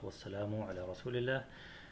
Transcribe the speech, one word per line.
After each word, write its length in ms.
والسلام 600
على 260
رسول 280
الله. 280